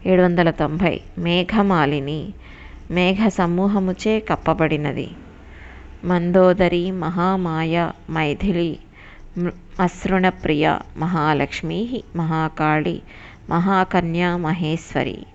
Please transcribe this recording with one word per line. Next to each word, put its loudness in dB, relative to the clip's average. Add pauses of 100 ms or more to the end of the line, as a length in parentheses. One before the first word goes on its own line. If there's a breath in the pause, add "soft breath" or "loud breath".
ఏడు 6
వందల 6
తొంభై, 0 (160)
మేఘమాలిని, 0 (580 loud breath)
మేఘ 2
సమూహముచే 0
కప్పబడినది. -2 (960 loud breath)
మందోదరి, 4
మహామాయ, 0 (200)
మైథిలి, -2 (580 loud breath)
మృ-, -6
మసృణప్రియ, 2 (200)
మహాలక్ష్మీ, -2 (120)
మహాకాళి, 0 (480 loud breath)
మహాకన్యా, 2
మహేశ్వరి. -2